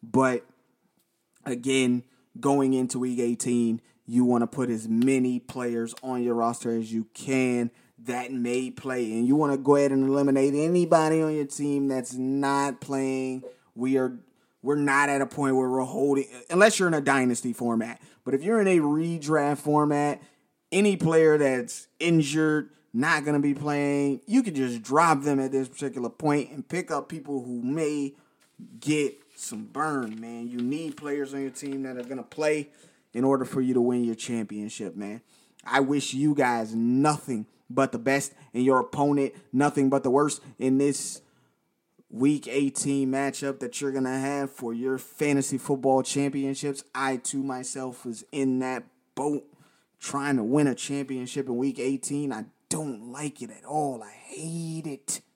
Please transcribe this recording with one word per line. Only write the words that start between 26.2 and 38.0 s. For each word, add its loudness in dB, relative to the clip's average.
and -14
pick -4
up -4
people -8
who -8
may -2
get 0
some -10
burn, -4
man. -12
You -8
need -4
players -6
on -6
your -6
team -8
that -10
are -8
gonna -10
play -2
in 0
order 4
for -4
you 2
to 4
win 2
your -2
championship, -8
man. -10
I 2
wish 0
you 2
guys 0
nothing 2
but 2
the -4
best 0